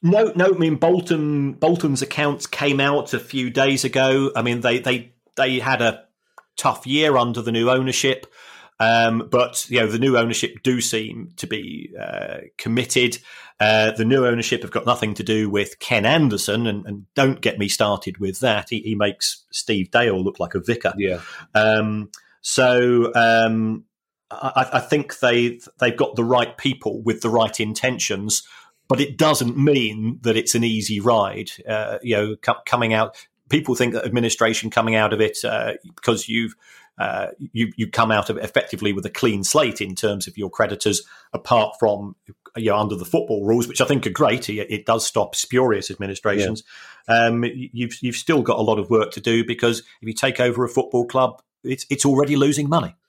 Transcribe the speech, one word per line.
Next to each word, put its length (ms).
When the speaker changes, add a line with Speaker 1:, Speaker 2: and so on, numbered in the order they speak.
Speaker 1:
No, 360
no. 180
I 40
mean, 180
Bolton, 760
Bolton's 480
accounts 440
came 320
out 340
a 60
few 320
days 340
ago. 520
I 60
mean, 180
they, 180
they, 340
they 220
had 240
a 220
tough 300
year 300
under 260
the 100
new 160
ownership. 580
Um, 520
but, 400
you 100
know, 60
the 120
new 200
ownership 440
do 200
seem 540
to 100
be, 520
uh, 420
committed. 580
Uh, 340
the 120
new 220
ownership 340
have 100
got 140
nothing 300
to 80
do 260
with 300
Ken 260
Anderson, 640
and, 180
and 300
don't 260
get 180
me 100
started 500
with 220
that. 280
He, 120
he 140
makes 560
Steve 400
Dale 320
look 160
like 160
a 60
vicar. 380
Speaker 2:
Yeah. 220
Speaker 1:
Um, 560
so, 720
um, 720
I, 440
I 60
think 400
they, 380
they've 180
got 180
the 100
right 340
people 420
with 220
the 80
right 280
intentions, 840
but 120
it 160
doesn't 400
mean 640
that 160
it's 180
an 100
easy 360
ride. 500
Uh, 360
you 120
know, 220
co-, 300
coming 260
out, 240
people 260
think 200
that 100
administration 640
coming 280
out 180
of 80
it, 220
uh, 280
because 460
you've, 260
uh, 280
you, 240
you 100
come 240
out 200
of 80
it 60
effectively 480
with 120
a 60
clean 340
slate 380
in 120
terms 320
of 120
your 100
creditors, 540
apart 440
from, 380
you 140
know, 80
under 180
the 80
football 400
rules, 240
which 140
I 20
think 220
are 40
great. 380
It, 240
it 140
does 180
stop 320
spurious 540
administrations. 720
Speaker 2:
Yeah. 200
Speaker 1:
Um, 160
y-, 300
you've, 300
you've 140
still 240
got 180
a 40
lot 160
of 100
work 220
to 100
do, 240
because 360
if 280
you 60
take 260
over 240
a 60
football 360
club, 360
it's, 280
it's 160
already 280
losing 340
money. 280